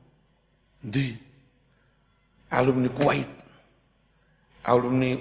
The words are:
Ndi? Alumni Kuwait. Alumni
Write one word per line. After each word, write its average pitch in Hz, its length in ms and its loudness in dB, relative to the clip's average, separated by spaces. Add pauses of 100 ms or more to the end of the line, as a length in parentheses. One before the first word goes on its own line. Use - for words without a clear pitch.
(800)
Ndi? 120 320 -4 (1400)
Alumni 127 320 2
Kuwait. 143 400 0 (1400)
Alumni 127 560 2